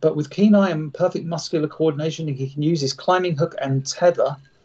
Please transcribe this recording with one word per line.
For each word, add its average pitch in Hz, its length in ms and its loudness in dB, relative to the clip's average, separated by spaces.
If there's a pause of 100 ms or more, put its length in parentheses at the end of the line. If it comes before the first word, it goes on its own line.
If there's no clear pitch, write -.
but 156 140 2
with 147 140 -4
keen 208 260 6
eye 196 140 6
and 156 240 -4
perfect 175 320 -2
muscular 160 420 -4
coordination, 156 600 -2
he 135 220 -6
can 143 120 -8
use 156 200 0
his 135 120 -2
climbing 185 420 0
hook 160 260 -2
and 135 240 -2
tether, 143 520 0 (280)